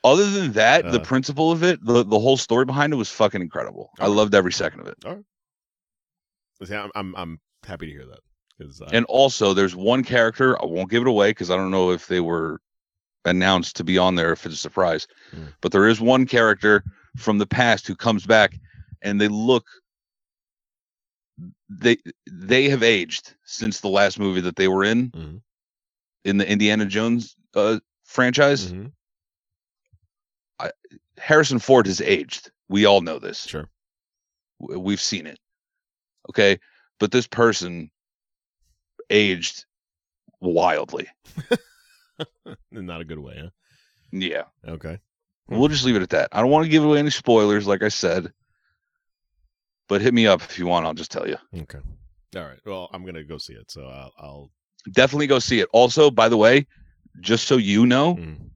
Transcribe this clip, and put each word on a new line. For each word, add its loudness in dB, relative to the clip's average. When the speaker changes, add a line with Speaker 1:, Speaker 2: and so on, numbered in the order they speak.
Speaker 1:
Other 6
than -2
that, 4
the 0
Speaker 2:
Uh. -4
Speaker 1:
principle -2
of -2
it, 0
the, 4
the 2
whole 2
story 0
behind -2
it -2
was -4
fucking -2
incredible. -10
I -4
Speaker 2:
All 2
right. 0
Speaker 1:
loved 2
every 4
second -8
of -16
it. -18
Speaker 2:
All -12
right. -20
See, -10
I'm, -10
I'm, -10
I'm -12
happy -14
to -14
hear -20
that. -20
'Cause -20
I -6
Speaker 1:
And 2
also, 2
there's 2
one 0
character, 0
I -4
won't -6
give 2
it 0
away 4
'cause -8
I 0
don't -2
know 2
if -4
they -2
were -4
announced 0
to -8
be 0
on 2
there, 0
if -6
it's -12
a -12
surprise. -4
Speaker 2:
Hmm. -18
Speaker 1:
But -4
there 4
is 2
one 4
character 2
from 0
the 0
past 0
who -8
comes -2
back, 2
and -2
they 2
look, 0
they, 0
they 0
have 0
aged -2
since -8
the -6
last 2
movie -2
that -6
they 0
were 0
in, -2
Speaker 2:
Mm-hmm. -16
Speaker 1:
in 0
the 0
Indiana 0
Jones, -4
uh, 0
franchise. 0
Speaker 2:
Mm-hmm. -14
Speaker 1:
I, -8
Harrison 2
Ford 4
has -4
aged. -2
We 2
all 6
know -8
this. -14
Speaker 2:
Sure. -12
Speaker 1:
W-, -12
we've -4
seen -6
it. -20
Okay. 2
But 0
this 0
person -2
aged -2
wildly. -2
Speaker 2:
<laughs> -10
In -14
not -14
a -14
good -14
way, -18
huh? -18
Speaker 1:
Yeah. -6
Speaker 2:
Okay. -14
Speaker 1:
We'll 0
just -2
leave 2
it 0
at -6
that. 0
I -4
don't 2
wanna 2
give 4
away 4
any 0
spoilers, 2
like 0
I 0
said. -4
But 0
hit 2
me 4
up 4
if -18
you -6
want. -2
I'll -6
just -14
tell -8
you. -6
Speaker 2:
Okay. -16
All -12
right. -20
Well, -12
I'm -16
gonna -16
go -16
see -18
it, -20
so -18
I'll, -20
I'll -20
Speaker 1:
Definitely 2
go 2
see -2
it. 0
Also, 6
by 4
the 4
way, 6
just -2
so 4
you 4
know, 2
Speaker 2:
Mm. -16